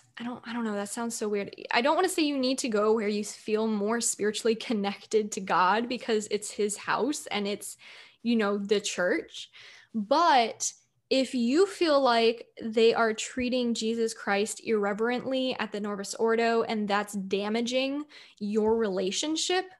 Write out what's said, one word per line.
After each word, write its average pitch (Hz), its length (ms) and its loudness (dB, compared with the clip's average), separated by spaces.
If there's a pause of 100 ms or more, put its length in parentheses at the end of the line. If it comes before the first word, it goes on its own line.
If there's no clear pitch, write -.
(180)
I 233 60 -10
don't, 240 220 -10
I 226 60 -10
don't 233 120 -4
know. 214 100 -4
That 202 140 -4
sounds 233 260 -6
so 220 140 -4
weird. 202 260 -4 (160)
I 240 120 2
don't 285 120 4
wanna 359 140 2
say 349 140 0
you 285 160 0
need 262 200 0
to 277 100 -2
go 214 240 4
where 220 160 0
you 208 160 -2
feel 214 420 -2
more 220 340 0
spiritually 214 540 0
connected 214 800 -2
to - 80 -6
God 190 480 2
because 220 420 -2
it's 208 200 -4
his 208 260 -2
house 208 500 -2
and 208 200 -4
it's, 202 300 -8 (460)
you 233 140 0
know, 208 220 2
the 202 220 0
church. - 720 -4 (440)
But 262 800 2 (360)
if 262 260 2
you 262 320 4
feel 320 340 2
like 233 460 4 (140)
they 226 320 4
are 220 220 2
treating 247 600 -2
Jesus 226 380 0
Christ 202 520 -2
irreverently 240 960 0
at 214 100 -6
the 208 100 -6
Novus 202 340 -6
Ordo 226 480 2
and 214 260 -2
that's 202 240 0
damaging 233 920 -2 (340)
your 214 380 2
relationship, 226 920 -2 (120)